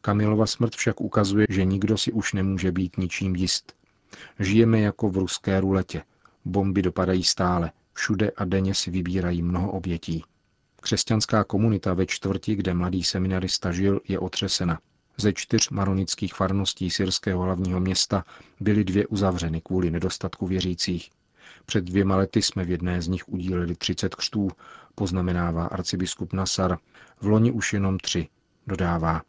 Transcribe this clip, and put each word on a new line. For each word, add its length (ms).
Kamilova 440
smrt 300
však 260
ukazuje, 480
že 160
nikdo 320
si 140
už 220
nemůže 380
být 260
ničím 380
jist. 380
"Žijeme 400
jako 300
v 80
ruské 440
ruletě. 420
Bomby 360
dopadají 420
stále. 480
Všude 440
a 80
denně 300
si 160
vybírají 500
mnoho 300
obětí." 520
Křesťanská 600
komunita 500
ve 120
čtvrti, 500
kde 180
mladý 300
seminarista 680
žil, 360
je 120
otřesena. 600
Ze 160
čtyř 360
maronických 640
farností 560
syrského 520
hlavního 380
města 440
byly 240
dvě 240
uzavřeny 540
kvůli 300
nedostatku 560
věřících. 640
"Před 180
dvěma 320
lety 260
jsme 220
v 60
jedné 320
z 60
nich 220
udíleli 460
třicet 400
křtů," 340
poznamenává 680
arcibiskup 680
Nasar. 440
"V 60
loni 240
už 220
jenom 240
tři," 300
dodává. 600